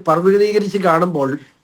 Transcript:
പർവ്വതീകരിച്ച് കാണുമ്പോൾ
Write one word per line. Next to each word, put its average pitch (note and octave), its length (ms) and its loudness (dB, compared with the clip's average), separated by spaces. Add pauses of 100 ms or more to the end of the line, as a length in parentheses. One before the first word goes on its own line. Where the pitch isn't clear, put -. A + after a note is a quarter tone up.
പർവ്വതീകരിച്ച് G3+ 720 0
കാണുമ്പോൾ E3 600 0 (260)